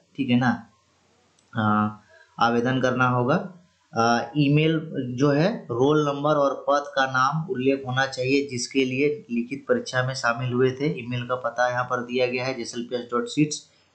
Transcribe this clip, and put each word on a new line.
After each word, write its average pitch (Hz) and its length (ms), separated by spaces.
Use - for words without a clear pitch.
ठीक 127 140
है 123 80
ना। 123 300
अ, 110 60
आवेदन 120 380
करना 127 280
होगा। 123 460
अ, 117 440
email 151 440
जो 143 120
है 160 400
roll 143 360
number 143 280
और 139 360
पद 143 260
का 135 100
नाम 131 440
उल्लेख 131 360
होना 127 200
चाहिए 131 420
जिसके 127 360
लिए 139 460
लिखित 120 380
परीक्षा 127 380
में 131 80
शामिल 120 380
हुए 127 180
थे। 139 300
email 120 260
का 123 80
पता 123 360
यहाँ 123 140
पर 123 200
दिया 123 220
गया 123 180
है 131 100
जेएसएलपीएस 117 460
डॉट 120 260
सीट्स - 420